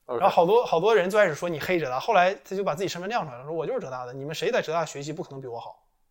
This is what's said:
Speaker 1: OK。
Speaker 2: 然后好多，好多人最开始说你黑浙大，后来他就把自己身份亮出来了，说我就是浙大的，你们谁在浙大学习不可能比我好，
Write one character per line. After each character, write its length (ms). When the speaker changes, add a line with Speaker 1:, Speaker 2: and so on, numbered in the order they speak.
Speaker 1:
OK。 160
Speaker 2:
然 100
后 20
好 140
多， 180
好 140
多 160
人 160
最 100
开 60
始 80
说 140
你 100
黑 220
浙 100
大， 80
后 160
来 180
他 220
就 80
把 140
自 80
己 40
身 120
份 80
亮 180
出 60
来 60
了， 60
说 80
我 140
就 60
是 80
浙 100
大 160
的， 60
你 120
们 80
谁 200
在 100
浙 100
大 120
学 180
习 100
不 120
可 80
能 80
比 80
我 100
好， 260